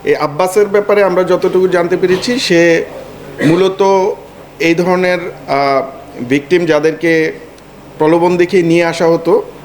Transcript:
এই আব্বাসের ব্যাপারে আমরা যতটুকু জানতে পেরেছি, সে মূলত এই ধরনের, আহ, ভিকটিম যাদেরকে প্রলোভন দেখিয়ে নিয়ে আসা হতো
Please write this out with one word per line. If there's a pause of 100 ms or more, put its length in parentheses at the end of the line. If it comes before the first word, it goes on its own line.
এই
আব্বাসের
ব্যাপারে
আমরা
যতটুকু
জানতে
পেরেছি,
সে (600)
মূলত (480)
এই
ধরনের, (280)
আহ,
ভিকটিম
যাদেরকে (680)
প্রলোভন
দেখিয়ে
নিয়ে
আসা
হতো (200)